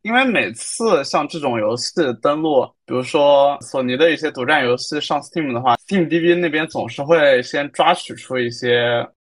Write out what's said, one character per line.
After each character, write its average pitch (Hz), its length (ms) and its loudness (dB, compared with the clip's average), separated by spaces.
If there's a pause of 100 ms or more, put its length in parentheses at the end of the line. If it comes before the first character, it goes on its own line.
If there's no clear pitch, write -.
因 220 140 -4
为 254 100 2
每 151 280 0
次 170 520 -2
像 147 240 -2
这 175 100 -10
种 131 200 -2
游 110 180 0
戏 - 160 -8 (300)
登 147 180 0
录， 151 240 2 (220)
比 - 80 -6
如 127 80 -2
说 143 580 4
索 - 220 -6
尼 123 120 -2
的 160 160 4
一 151 60 0
些 151 140 -4
独 131 140 -8
占 147 200 2
游 123 140 2
戏 - 240 -6
上 147 180 -2
Steam 143 320 -6
的 120 80 -4
话 123 160 2 (100)
，Steam 180 220 0
D 160 100 0
B 170 160 2
那 175 140 0
边 156 180 -2
总 120 220 -6
是 120 140 -10
会 143 400 4
先 143 300 -6
抓 160 200 2
取 - 220 -4
出 - 240 -8
一 120 120 -2
些 120 560 0 (160)